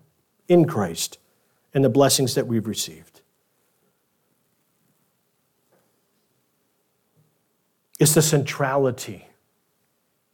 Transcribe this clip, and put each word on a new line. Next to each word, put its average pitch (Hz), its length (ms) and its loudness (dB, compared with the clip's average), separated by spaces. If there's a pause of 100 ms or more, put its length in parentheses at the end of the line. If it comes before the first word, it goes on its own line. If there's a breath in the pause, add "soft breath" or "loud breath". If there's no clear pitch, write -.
(480)
in 175 160 6
Christ - 540 -6 (560)
and 135 100 2
the 123 60 4
blessings 131 440 2
that 123 120 -2
we've 113 200 -2
received. 82 540 -12 (4000)
It's 151 140 2
the 160 80 4
centrality 135 1040 -4 (1080)